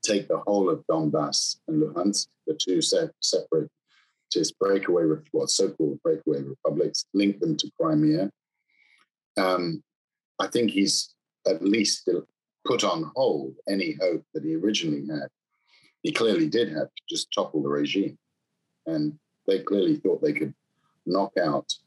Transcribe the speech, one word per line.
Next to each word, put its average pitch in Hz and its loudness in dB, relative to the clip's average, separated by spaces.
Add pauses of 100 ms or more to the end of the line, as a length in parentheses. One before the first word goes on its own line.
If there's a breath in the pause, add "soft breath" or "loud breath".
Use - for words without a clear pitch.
take 104 0
the 82 0
whole 101 2
of - -2
Donbass 78 0 (100)
and 78 0
Luhansk, 90 0 (200)
the - -2
two 90 2
se-, 82 2 (120)
separatist - -4
breakaway, 98 2
re-, 78 2 (140)
well, 78 -2
so-called 78 0
breakaway 78 0
republics, 69 -6
link 101 2
them 160 0
to - -6
Crimea. 156 2 (1040 soft breath)
Um, 92 0 (560)
I 95 0
think 117 2
he's - 0 (340)
at 95 0
least 101 2 (560)
put 120 0
on 82 -2
hold 80 0 (120)
any 92 -2
hope 87 0 (100)
that - -6
he 80 -2
originally 80 -2
had. 76 -6 (720 soft breath)
He - -4
clearly 95 2
did - 0
have 76 -4
to - -20
just - -8
topple 80 -2
the 71 -4
regime. 73 -2 (680)
And 156 -4 (300)
they 95 2
clearly 98 2
thought - 0
they 76 2
could 76 -4 (520)
knock 95 0
out 78 -2 (140)